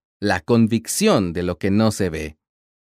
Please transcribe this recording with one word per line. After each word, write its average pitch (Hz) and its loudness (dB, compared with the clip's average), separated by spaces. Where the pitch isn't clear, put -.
la 98 -2
convicción 117 0
de 87 -6
lo 87 -4
que 98 -2
no 107 2
se 92 -4
ve". 78 -10